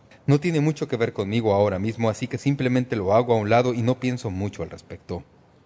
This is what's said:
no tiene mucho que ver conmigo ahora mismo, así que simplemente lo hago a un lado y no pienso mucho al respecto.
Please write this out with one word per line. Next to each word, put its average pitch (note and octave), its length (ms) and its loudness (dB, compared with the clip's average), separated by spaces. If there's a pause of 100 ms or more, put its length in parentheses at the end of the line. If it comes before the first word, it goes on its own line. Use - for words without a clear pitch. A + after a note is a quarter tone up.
(260)
no C#3+ 120 6
tiene E3 220 0
mucho D3+ 260 0
que B2 120 -4
ver A2+ 160 -2
conmigo G#2+ 400 0
ahora G2+ 240 2
mismo, A2 320 -2
así A#2 180 -4
que - 80 -6
simplemente B2+ 580 0
lo G2 200 2
hago A#2+ 180 4
a A2+ 60 4
un G#2 100 -2
lado B2 240 4
y A#2 80 -4
no B2 200 0
pienso B2 300 -4
mucho F#2+ 320 -6
al E2 60 -8
respecto. - 560 -12 (420)